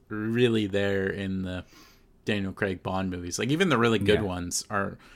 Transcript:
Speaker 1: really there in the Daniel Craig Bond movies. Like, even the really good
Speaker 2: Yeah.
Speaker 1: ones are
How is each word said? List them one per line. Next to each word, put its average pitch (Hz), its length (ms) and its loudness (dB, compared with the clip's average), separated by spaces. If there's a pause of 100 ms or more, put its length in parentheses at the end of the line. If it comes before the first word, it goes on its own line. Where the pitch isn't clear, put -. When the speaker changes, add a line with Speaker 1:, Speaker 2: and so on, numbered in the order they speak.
Speaker 1:
really 113 580 2
there 98 400 0
in 95 360 -2
the 90 220 -6 (600)
Daniel 98 280 -2
Craig 95 300 -4
Bond 95 280 -2
movies. 87 280 -8
Like, 113 120 0
even 175 180 2
the 127 100 2
really 113 220 4
good 101 180 4
Speaker 2:
Yeah. 110 40 0
Speaker 1:
ones 90 460 -4
are 98 300 -2 (180)